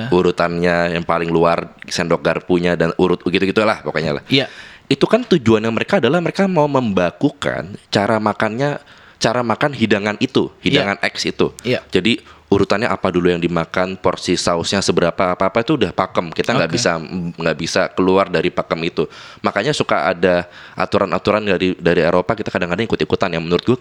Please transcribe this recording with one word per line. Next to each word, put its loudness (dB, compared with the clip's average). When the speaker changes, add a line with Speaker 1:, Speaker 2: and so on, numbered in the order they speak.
Speaker 1:
urutannya 2
yang -2
paling -2
luar, 0
sendok -2
garpunya 0
dan 0
urut 2
gitu-gitulah 0
pokoknya -4
lah. -14
Speaker 2:
Iya. 2
Speaker 1:
Itu 0
kan 2
tujuannya 2
mereka 0
adalah 2
mereka -2
mau 2
membakukan -2
cara 2
makannya, -2
cara 0
makan 0
hidangan 0
itu, 0
hidangan 0
Speaker 2:
Iya. -2
Speaker 1:
X -8
itu. 0
Speaker 2:
Iya. -2
Speaker 1:
Jadi 0
urutannya 2
apa -2
dulu 2
yang 0
dimakan, -2
porsi -2
sausnya -2
seberapa, 0
apa-apa 0
itu 0
udah 0
pakem. -4
Kita -4
nggak 0
Speaker 2:
Oke. -4
Speaker 1:
bisa, 0
nggak -2
bisa -2
keluar 2
dari 0
pakem -4
itu. -2
Makanya 0
suka 0
ada 2
aturan-aturan 0
dari, 2
dari 2
Eropa, 2
kita -8
kadang-kadang -2
ikut-ikutan -2
yang -4
menurut 0
gue 0